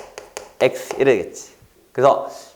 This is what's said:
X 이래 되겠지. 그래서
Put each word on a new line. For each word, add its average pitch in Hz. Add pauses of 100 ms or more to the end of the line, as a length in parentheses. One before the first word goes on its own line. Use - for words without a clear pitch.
(600)
X -
이래 135
되겠지. - (400)
그래서 - (260)